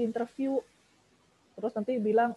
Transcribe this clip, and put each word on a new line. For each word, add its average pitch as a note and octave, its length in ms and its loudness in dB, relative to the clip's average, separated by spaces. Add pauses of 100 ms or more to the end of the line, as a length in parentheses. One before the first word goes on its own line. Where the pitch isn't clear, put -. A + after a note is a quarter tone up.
diinterview, A#3+ 560 -2 (960)
terus G#3 160 -4
nanti A3+ 240 -2
bilang, A3+ 420 2